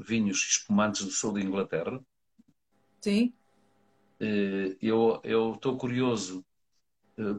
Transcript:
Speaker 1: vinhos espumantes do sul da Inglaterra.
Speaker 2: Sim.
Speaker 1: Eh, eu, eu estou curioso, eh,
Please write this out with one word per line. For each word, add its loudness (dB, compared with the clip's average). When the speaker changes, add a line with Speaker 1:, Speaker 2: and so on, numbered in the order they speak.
Speaker 1:
vinhos 0
espumantes 0
do -6
sul -2
da -2
Inglaterra. -2
Speaker 2:
Sim. 2
Speaker 1:
Eh, 0
eu, 4
eu 0
estou -2
curioso, -2
eh, -2